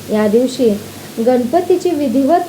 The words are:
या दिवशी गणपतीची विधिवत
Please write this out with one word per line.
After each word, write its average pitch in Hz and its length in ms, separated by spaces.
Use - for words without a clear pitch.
या 214 140
दिवशी 233 500
गणपतीची 339 640
विधिवत 277 480